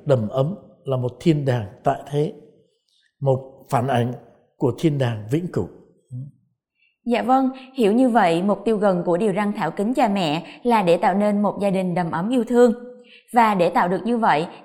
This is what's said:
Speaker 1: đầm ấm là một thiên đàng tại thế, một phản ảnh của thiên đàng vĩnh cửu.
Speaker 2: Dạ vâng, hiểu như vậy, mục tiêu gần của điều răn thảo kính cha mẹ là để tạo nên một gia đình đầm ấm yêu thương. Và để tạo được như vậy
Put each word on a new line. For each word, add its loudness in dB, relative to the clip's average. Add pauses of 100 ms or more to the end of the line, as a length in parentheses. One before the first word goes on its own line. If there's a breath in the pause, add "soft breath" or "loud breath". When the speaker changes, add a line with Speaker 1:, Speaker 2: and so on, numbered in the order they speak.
Speaker 1:
đầm 0
ấm -2 (300)
là -4
một -6
thiên 0
đàng -2 (160)
tại -2
thế, -4 (840)
một -2
phản 0
ảnh 0 (440)
của 0
thiên 0
đàng -4
vĩnh -2
cửu. -4 (1400)
Speaker 2:
Dạ 0
vâng, 2 (240 loud breath)
hiểu 2
như 4
vậy, 2
mục 0
tiêu 0
gần 2
của 2
điều 0
răn -2
thảo -4
kính -4
cha 2
mẹ -4
là 2
để 4
tạo 0
nên 0
một -2
gia 0
đình -2
đầm -2
ấm -4
yêu 0
thương. 4 (600 loud breath)
Và 4
để 2
tạo 2
được -2
như 0
vậy 2 (180 loud breath)